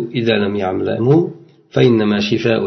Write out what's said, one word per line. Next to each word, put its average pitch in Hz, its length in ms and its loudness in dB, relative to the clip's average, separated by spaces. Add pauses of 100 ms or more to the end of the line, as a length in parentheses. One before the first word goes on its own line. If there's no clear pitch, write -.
(100)
إذا 113 280 0
لم 101 180 -2
يعلموا، 101 640 0 (500)
فإنما 110 500 2
شفاء 110 460 -2